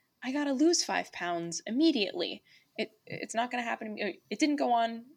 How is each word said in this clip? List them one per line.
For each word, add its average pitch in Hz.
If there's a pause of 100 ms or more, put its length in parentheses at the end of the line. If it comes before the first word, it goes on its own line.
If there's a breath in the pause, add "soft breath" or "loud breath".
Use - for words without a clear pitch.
(220)
"I 254
gotta 285
lose 320
five 185
pounds 170
immediately." 226 (340 soft breath)
It, - (140)
it's -
not 247
gonna 247
happen. 226 (320)
It 214
didn't 294
go 254
on 233 (120)